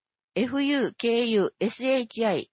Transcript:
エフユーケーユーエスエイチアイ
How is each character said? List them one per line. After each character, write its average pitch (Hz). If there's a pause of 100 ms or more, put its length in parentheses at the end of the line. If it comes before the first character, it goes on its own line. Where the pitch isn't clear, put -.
(340)
エ 240
フ 277
ユ 277
ー -
ケ 233
ー -
ユ 214
ー - (100)
エ 202
ス 240
エ 262
イ 233
チ 226
ア 202
イ -